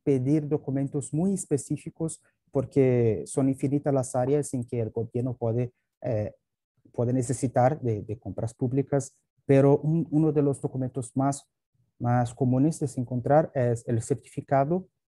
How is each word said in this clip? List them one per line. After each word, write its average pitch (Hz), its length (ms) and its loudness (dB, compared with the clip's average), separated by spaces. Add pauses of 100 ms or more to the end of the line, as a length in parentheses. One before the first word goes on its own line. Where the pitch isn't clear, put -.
pedir 143 460 0
documentos 139 640 -4
muy 180 200 0
específicos 160 880 -6 (300)
porque 123 720 2
son 135 240 0
infinitas 143 420 -2
las 135 240 0
áreas 135 380 0
en 123 100 -4
que 120 160 -4
el 110 120 -2
gobierno 120 440 -4
puede, 120 380 -2 (280)
eh, 107 340 -4 (560)
puede 120 200 -2
necesitar 127 720 0
de, 110 220 -2
de - 160 -10
compras 107 340 -8
públicas, 135 640 -2 (260)
pero 139 360 6
un, 156 320 0
uno 151 200 2
de 147 120 2
los 139 180 0
documentos 131 560 -6
más, 135 320 -2 (480)
más 120 380 0
comunes 135 440 2
de 151 80 -2
se - 140 -6
encontrar 127 540 2
es 120 320 0
el 113 160 0
certificado 143 840 -2 (260)